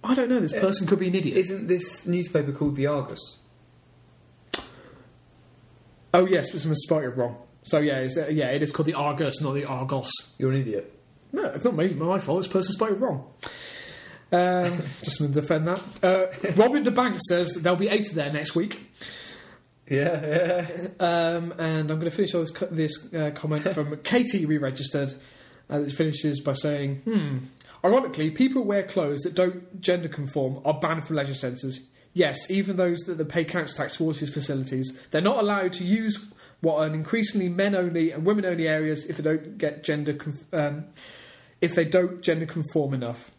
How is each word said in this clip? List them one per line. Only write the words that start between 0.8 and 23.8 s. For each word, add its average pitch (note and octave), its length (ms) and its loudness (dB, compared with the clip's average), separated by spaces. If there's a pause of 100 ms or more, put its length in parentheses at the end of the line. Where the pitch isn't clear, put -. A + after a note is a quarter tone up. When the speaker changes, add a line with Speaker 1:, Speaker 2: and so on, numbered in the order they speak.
Speaker 1:
could F#3+ 120 4
be F#3 100 2
an F3+ 60 0
idiot. - 200 0
Speaker 2:
Isn't F#3+ 320 0
this F3+ 380 -2
newspaper E3+ 480 0
called C#3+ 240 0
the C#3 100 0
Argus? - 520 -6 (2750)
Speaker 1:
Oh, F#3 120 8
yes, F3 260 2
but E3 100 -6
someone D3+ 140 2
spelled D3+ 280 2
it B2+ 140 -2
wrong. A#2+ 200 -2 (260)
So, - 160 2
yeah, D3 180 2
it's, C3 200 -2
uh, D3+ 140 0
yeah, D3+ 200 2
it C#3+ 120 2
is D3 80 -2
called D3+ 160 0
the D#3+ 60 0
Argus, C#3+ 480 -2
not C#3+ 120 0
the C#3+ 120 -2
Argos. C3 440 -4 (280)
Speaker 2:
You're C3 140 2
an C3+ 100 2
idiot. G#2 320 -4 (400)
Speaker 1:
No, F4+ 120 -2
it's - 200 -6
not B3 100 4
me. E3 140 2
My E3+ 300 0
fault. E3 240 0
This F#3 40 -6
person F#3 260 0
spelled A3 200 0
it G3 60 -2
wrong. G3 260 -2 (1040)
Um, F3+ 500 2 (100)
<laughs> - 120 -14
just - 160 -4
gonna D3 140 2
defend D#3 340 2
that. F#3+ 140 0 (200)
Uh, F#3 260 4 (280)
Robin B3+ 280 6
DeBank A#3 440 2
says F3 280 2
there'll F3 220 2
be G3+ 120 2
eight G#3 240 2
there D3 180 -2
next D3 240 -2
week. - 340 -2 (1000)
Speaker 2:
Yeah, D#3+ 800 2
yeah. E3+ 180 -8 (180)
Speaker 1:
Um, E3+ 520 2
and D#3+ 340 0
I'm D#3 80 0
gonna E3 120 0
finish G3 220 0
off E3+ 80 2
this D#3+ 100 -2
co-, - 160 -4
this, D#3 460 -2
uh, D#3 220 0
comment D3+ 280 -2 (100)
from D3 240 -2